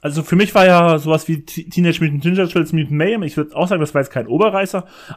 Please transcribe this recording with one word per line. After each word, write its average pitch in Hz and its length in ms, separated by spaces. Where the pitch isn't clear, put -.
Also 147 220
für 170 140
mich 202 180
war 196 100
ja 170 340
sowas 156 300
wie 156 160
T-, - 200
Teenage 170 380
Mutant 143 220
Ninja 185 220
Turtles 170 260
Mutant 147 200
Mayhem. 190 320
Ich 143 120
würd 151 180
auch 170 140
sagen, 180 140
das 147 100
war 143 80
jetzt 135 100
kein 117 160
Oberreißer, 190 600